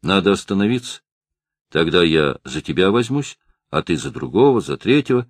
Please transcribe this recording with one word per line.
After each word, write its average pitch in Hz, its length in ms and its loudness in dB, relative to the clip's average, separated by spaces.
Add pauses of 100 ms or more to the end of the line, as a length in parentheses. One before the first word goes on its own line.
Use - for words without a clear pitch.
Надо 98 300 2
остановиться. 104 680 -2 (680)
Тогда 82 340 2
я 78 400 2
за - 180 -8
тебя 87 300 0
возьмусь, 120 480 -2 (320)
а 76 120 -2
ты 85 140 -2
за 67 140 -6
другого, 117 500 2
за 71 160 -8
третьего. 123 540 0